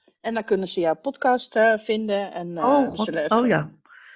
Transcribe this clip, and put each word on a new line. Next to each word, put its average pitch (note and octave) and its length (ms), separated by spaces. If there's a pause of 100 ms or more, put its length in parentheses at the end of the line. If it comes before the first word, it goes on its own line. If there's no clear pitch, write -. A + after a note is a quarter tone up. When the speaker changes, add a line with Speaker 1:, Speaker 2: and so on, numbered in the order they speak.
(200)
Speaker 1:
En A3+ 140
dan A3 100
kunnen F#3+ 240
ze - 120
jouw D#3+ 160
podcast, B3+ 600
eh, A3 220
vinden G#3+ 560
en, F3 240
eh, D#3 80
Speaker 2:
Oh, C4+ 240
Speaker 1:
we F3 60
Speaker 2:
God. G#3+ 100
Speaker 1:
zullen D#3 180
even G3 140
Speaker 2:
Oh, B3 100
ja. D#3 240 (440)